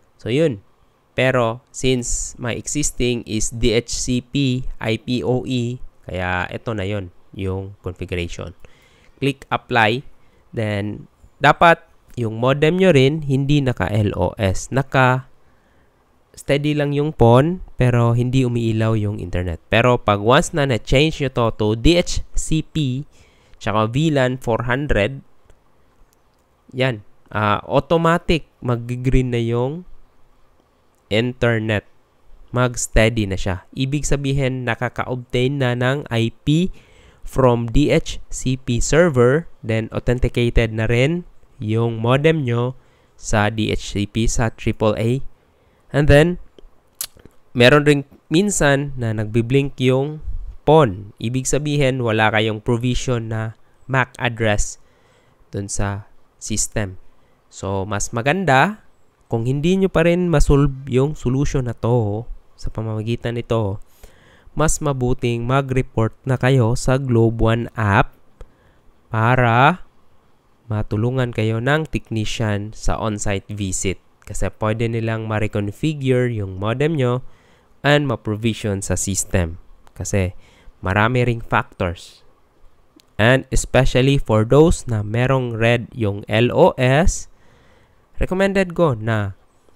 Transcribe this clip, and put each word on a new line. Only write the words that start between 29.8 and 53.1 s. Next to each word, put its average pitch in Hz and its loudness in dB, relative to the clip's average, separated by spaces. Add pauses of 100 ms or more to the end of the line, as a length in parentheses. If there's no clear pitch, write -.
internet. 113 0 (680)
Mag-steady 117 0
na 95 -4
siya. 90 -4
Ibig 135 -4
sabihin, 135 -2
nakaka-obtain 123 -4
na 123 0
ng 127 -2
I 117 0 (160)
P 165 2 (560)
from 120 2
D 120 2
H - -2
C - -2
P 120 -4
server, 143 2 (120)
then 113 -2
authenticated 120 0
na 110 -2
rin 135 0 (320)
yung 113 -2
modem 143 2
nyo 120 -2 (400)
sa 104 0
D 107 -2
H - -8
C 101 -2
P, 110 -2
sa 113 0
triple 110 -2
A. 117 -2 (760)
And 143 2
then, 160 6 (1120)
meron 127 6
ring 143 4 (240)
minsan 147 2
na 113 -2
nagbiblink 117 0
yung 135 0 (440)
pon. 110 4
Ibig 127 -4
sabihin, 139 0
wala 110 2
kayong 110 0
provision 120 -2